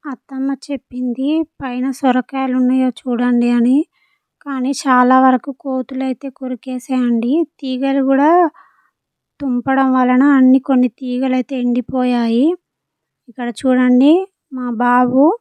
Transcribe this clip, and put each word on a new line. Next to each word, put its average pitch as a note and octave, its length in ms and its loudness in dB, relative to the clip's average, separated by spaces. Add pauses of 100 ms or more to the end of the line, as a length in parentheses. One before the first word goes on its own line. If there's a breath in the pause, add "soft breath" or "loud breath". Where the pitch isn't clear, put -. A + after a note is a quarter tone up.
అత్తమ్మ C4+ 440 -8 (120)
చెప్పింది, B3+ 680 -6 (300)
"పైన B3+ 320 -6
సొరకాయలు B3+ 640 -2
ఉన్నాయో B3+ 320 0
చూడండి" A#3+ 640 -2
అని. A#3+ 280 2 (680)
కానీ C4 260 -6
చాలా B3+ 480 2
వరకు C4 320 2
కోతులు C4 520 -8
అయితే C4 260 -6
కొరికేసాయండి. B3+ 1000 -4 (260)
తీగలు C4+ 460 -2
కూడా C4+ 260 2 (1120 soft breath)
తుంపడం C4 520 0
వలన B3+ 380 2
అన్ని C4 300 6
కొన్ని B3+ 280 0
తీగలు B3+ 460 -4
అయితే B3+ 260 -4
ఎండిపోయాయి. B3 840 0 (800)
ఇక్కడ A#3+ 240 -10
చూడండి, B3+ 600 2 (400)
మా B3+ 180 -8
బాబు B3 520 0 (180)